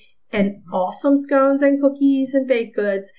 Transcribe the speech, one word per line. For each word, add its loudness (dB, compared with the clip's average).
and -2
awesome 0
scones 2
and 2
cookies 0
and 0
baked -2
goods, -4